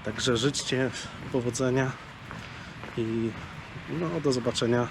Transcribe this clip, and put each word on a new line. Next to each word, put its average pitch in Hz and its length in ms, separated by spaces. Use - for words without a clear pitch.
Także 113 320
życzcie 131 540
powodzenia 131 600
i, 113 320
no, 170 200
do 143 120
zobaczenia 120 580